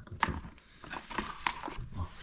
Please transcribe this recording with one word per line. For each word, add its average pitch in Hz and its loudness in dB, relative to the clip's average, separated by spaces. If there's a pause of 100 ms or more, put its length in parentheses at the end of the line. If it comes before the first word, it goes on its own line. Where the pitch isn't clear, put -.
아무튼, - 4 (1600)
어, 90 4 (160)